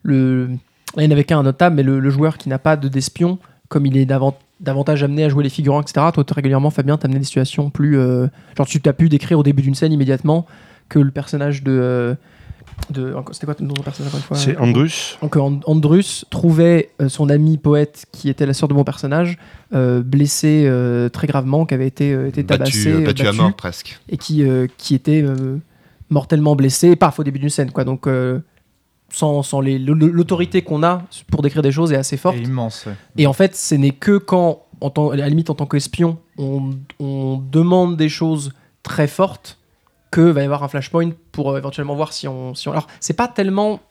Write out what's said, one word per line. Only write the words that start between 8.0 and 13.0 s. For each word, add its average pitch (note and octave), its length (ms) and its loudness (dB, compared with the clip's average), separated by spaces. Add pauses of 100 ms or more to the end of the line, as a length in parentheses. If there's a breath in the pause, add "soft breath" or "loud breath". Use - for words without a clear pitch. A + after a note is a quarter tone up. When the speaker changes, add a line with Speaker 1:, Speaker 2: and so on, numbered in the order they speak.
Speaker 1:
genre, C#3 80 0
tu C#3 160 -4
t'as C#3 120 2
pu E3 160 4
décrire D3+ 280 2
au D3 60 4
début C#3 180 2
d'une C3+ 140 0
scène D#3+ 180 2
immédiatement D3 540 0 (400 loud breath)
que - 100 0
le C#3 140 4
personnage C#3+ 500 -4
de, C3+ 180 0
euh, B2 360 0 (760 loud breath)
de, C3 240 -6